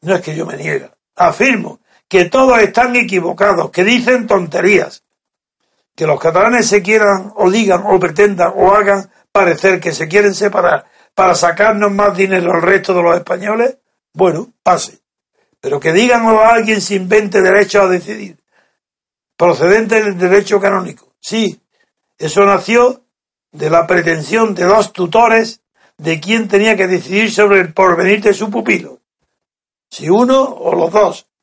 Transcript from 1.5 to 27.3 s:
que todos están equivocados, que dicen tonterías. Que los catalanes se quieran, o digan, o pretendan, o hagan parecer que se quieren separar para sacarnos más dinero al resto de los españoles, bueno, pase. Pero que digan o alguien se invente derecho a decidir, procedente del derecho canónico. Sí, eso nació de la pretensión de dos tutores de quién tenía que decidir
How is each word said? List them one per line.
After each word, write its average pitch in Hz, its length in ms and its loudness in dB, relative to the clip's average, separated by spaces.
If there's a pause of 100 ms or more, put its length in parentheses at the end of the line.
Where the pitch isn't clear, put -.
que 185 160 2
todos 262 360 2
están 240 360 0
equivocados, 185 760 -2
que 180 140 -2
dicen 240 420 0
tonterías. 180 800 -2 (880)
Que 160 120 -4
los 151 120 0
catalanes 214 480 2
se 208 160 0
quieran, 202 540 0
o 185 140 2
digan, 190 340 0
o 190 160 2
pretendan, 180 560 0
o - 160 4
hagan 202 380 0 (200)
parecer 185 480 0
que 165 140 -6
se 160 160 -8
quieren 202 260 2
separar 180 520 -2 (280)
para 180 200 2
sacarnos 202 580 0
más 196 240 0
dinero 185 360 -2
al - 100 -2
resto 190 320 0
de 180 80 0
los 170 140 2
españoles, 208 600 -4 (360)
bueno, 180 400 -2 (100)
pase. - 400 -2 (580)
Pero 139 180 -6
que 160 140 -2
digan 233 320 2
o 220 160 4
alguien 220 400 2
se 202 140 -6
invente 196 480 0
derecho 202 400 2
a 190 40 2
decidir, 185 560 -6 (960)
procedente 208 680 2
del 202 160 -4
derecho 196 400 2
canónico. 190 640 -6
Sí, 214 400 -6 (580)
eso 156 260 0
nació 233 600 2 (480)
de 151 180 -6
la 165 160 2
pretensión 175 680 -2
de 175 100 -4
dos 208 280 2
tutores 226 680 0 (380)
de 160 200 -4
quién 214 300 -4
tenía 208 280 2
que 190 120 -2
decidir 190 420 -2